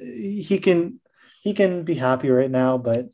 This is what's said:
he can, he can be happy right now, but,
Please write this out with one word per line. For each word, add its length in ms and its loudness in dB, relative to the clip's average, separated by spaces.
he 560 -4
can, 400 0
he 100 -2
can 300 2
be 120 -2
happy 340 0
right 220 4
now, 260 2
but, 360 -2